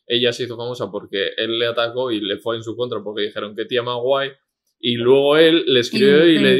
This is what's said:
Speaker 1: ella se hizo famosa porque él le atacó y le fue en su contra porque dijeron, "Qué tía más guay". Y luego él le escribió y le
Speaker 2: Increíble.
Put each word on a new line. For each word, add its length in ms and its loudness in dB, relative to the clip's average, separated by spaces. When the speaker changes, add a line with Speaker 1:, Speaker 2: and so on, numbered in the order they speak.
Speaker 1:
ella 280 0
se 100 -6
hizo 140 -10
famosa 340 -8
porque 460 -6
él 220 -4
le 80 -2
atacó 440 -4
y 80 -4
le 180 -6
fue 200 -6
en 60 -12
su 120 -10
contra 280 -8
porque 200 -8
dijeron, 320 -10
"Qué 100 -6
tía 180 -4
más 180 -6
guay". 300 -2
Y 160 -2
luego 420 4
él 300 6
le 140 4
escribió 440 4
y 80 6
le 20 4
Speaker 2:
Increíble. 240 4